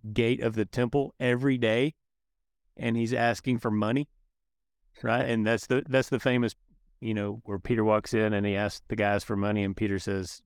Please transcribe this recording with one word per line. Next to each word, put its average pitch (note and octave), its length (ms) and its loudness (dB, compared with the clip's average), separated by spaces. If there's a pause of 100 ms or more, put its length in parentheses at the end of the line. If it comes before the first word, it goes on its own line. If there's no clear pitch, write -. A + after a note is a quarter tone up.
(120)
gate A#2 300 2
of A2+ 140 0
the A2 100 0
temple B2 540 -2
every B2+ 380 2
day, A#2+ 360 2 (840)
and A#2 200 -2
he's A#2 160 0
asking A#2 460 0
for A2+ 120 -2
money, A2 360 0 (920)
right? A#2+ 280 0
And A2+ 160 0
that's A2+ 220 0
the, B2+ 200 2
that's C3 220 2
the C3 100 0
famous, B2 360 2 (440)
you A2 140 -4
know, G#2 300 -4
where G2+ 160 -6
Peter A2 240 0
walks G#2+ 300 2
in G#2+ 200 2
and G2+ 120 0
he G2+ 100 0
asks G2+ 320 -4
the - 80 -6
guys G2+ 280 2
for A#2 120 -4
money, G2+ 280 0
and G2 120 -2
Peter G2 240 -2
says, F#2+ 460 -6